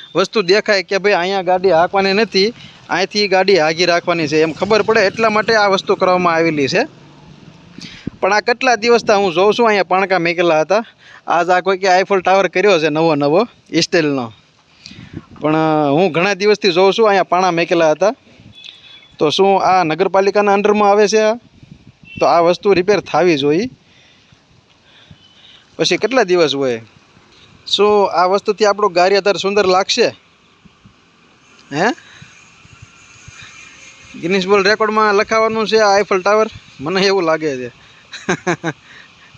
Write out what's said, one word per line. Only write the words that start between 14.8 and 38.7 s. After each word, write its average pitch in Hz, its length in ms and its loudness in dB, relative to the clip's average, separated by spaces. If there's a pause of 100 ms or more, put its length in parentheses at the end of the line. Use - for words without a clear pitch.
પણ, 156 140 -2
અ, 156 340 0
હું 165 220 0
ઘણા 180 220 -2
દિવસથી 202 380 0
જોઉં 185 220 2
છું 220 140 2
અહીંયા 196 160 2
પાણા 180 280 0
મેકેલા 170 400 0
હતા. 180 220 0 (1040)
તો 151 120 0
શું 190 360 0
આ 180 180 2
નગરપાલિકાના 196 720 0
અંડરમાં 208 360 2
આવે 208 180 4
છે 214 140 0
આ? 214 120 0 (840)
તો 165 60 0
આ 156 160 2
વસ્તુ 180 320 0
રિપેર 185 280 0
થવી 160 360 0
જોઈએ. 156 320 -2 (2000)
પછી 165 220 -2
કેટલા 240 260 -2
દિવસ 175 320 0
હોય? 127 260 -4 (840)
શું 202 460 0
આ 175 120 2
વસ્તુથી 202 400 -2
આપણું 202 280 0
ગારિયાધાર 190 440 0
સુંદર 202 280 -2
લાગશે? 185 500 0 (1600)
હે? 170 140 0 (2250)
ગિનિસ 180 260 -2
વર્લ્ડ 196 200 2
રેકોર્ડમાં 214 480 0
લખાવાનું 220 520 0
છે 220 100 0
આ 220 100 4
આઈફલ 196 340 0
ટાવર? 214 260 0 (320)
મને 175 220 -4
એવું 196 220 0
લાગે 156 340 -2
છે. 123 140 -12 (1700)